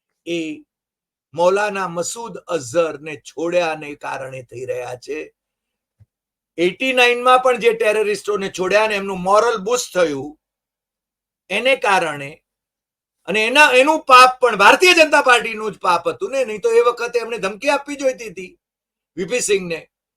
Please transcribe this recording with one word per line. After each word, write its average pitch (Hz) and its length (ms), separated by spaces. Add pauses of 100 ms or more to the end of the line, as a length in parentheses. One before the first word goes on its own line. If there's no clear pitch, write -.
(260)
એ 160 400 (720)
મૌલાના 196 520
મસૂદ 175 500
અઝહરને 151 800
છોડ્યાને 156 800
કારણે 135 480
થઈ 120 220
રહ્યા 123 300
છે. 143 400 (1200)
એઇટી 190 360
નાઇન 240 300
માં 254 160
પણ 254 180
જે 220 160
ટેરરિસ્ટોને 208 760
છોડ્યા 196 380
ને 214 80
એમનું 196 240
મોરલ 214 380
બૂસ્ટ 208 400
થયું, 147 420 (1120)
એને 233 260
કારણે, 160 680 (840)
અને 214 200
એના, 294 260
એનું 285 280
પાપ 254 400
પણ 233 160
ભારતીય 262 380
જનતા 302 280
પાર્ટીનું 220 500
જ - 80
પાપ 185 280
હતું 170 240
ને, 269 140
નહીં 214 160
તો 233 100
એ 233 100
વખતે 240 380
એમને 226 180
ધમકી 196 320
આપવી 285 260
જોઈતી 254 340
હતી 180 300 (580)
વી 185 80
પી 233 140
સિંહને 180 500 (280)